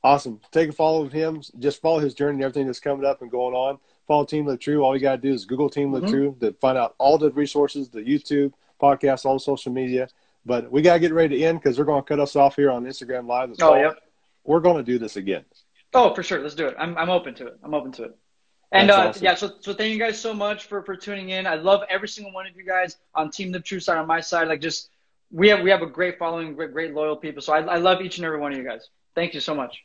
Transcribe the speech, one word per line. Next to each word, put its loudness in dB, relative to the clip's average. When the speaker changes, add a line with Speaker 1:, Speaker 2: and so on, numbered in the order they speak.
Speaker 1:
Awesome. 4
Take 2
a -10
follow 2
of -8
him. -4
Just -2
follow 2
his -2
journey -2
and -2
everything -2
that's -6
coming -4
up 0
and -14
going -2
on. -2
Follow 4
Team -4
Live -4
True. 0
All 2
you -2
gotta 0
do 0
is -4
Google -2
Team -2
Live -2
Speaker 2:
Mm-hmm. -2
Speaker 1:
True 0
to 0
find 0
out -2
all 6
the 4
resources, -2
the -12
YouTube, 0
podcast, 2
all 2
the -2
social -4
media. -2
But -4
we 2
gotta 6
get 2
ready 2
to 0
end 0
'cause 2
they're 2
gonna 2
cut -2
us 0
off 6
here 4
on -4
Instagram -8
Live. -2
Speaker 2:
Oh, -16
Speaker 1:
Paul, 8
Speaker 2:
yep. 2
Speaker 1:
we're 2
gonna 4
do 0
this -6
again. -4
Speaker 2:
Oh, 6
for -6
sure. -4
Let's -10
do -2
it. -6
I'm, -6
I'm 0
open -2
to -14
it. -18
I'm -6
open -4
to -12
it. -18
And, 6
Speaker 1:
That's 8
Speaker 2:
uh, 4
Speaker 1:
awesome. -8
Speaker 2:
yeah, 4
so, -6
so -10
thank -4
you -4
guys -2
so -6
much -4
for, -10
for -10
tuning -12
in. -6
I -2
love 2
every -4
single -14
one -12
of -20
you -20
guys -2
on -2
Team -8
Live -8
True -8
side, 0
on -4
my 0
side. -2
Like, -2
just, -8
we 4
have, 4
we 0
have 4
a -8
great -4
following, -6
great, -8
great -8
loyal -4
people. -12
So -2
I, 4
I -2
love 2
each -10
and -8
every -6
one -6
of -8
you -10
guys. -12
Thank -4
you -6
so -4
much. -8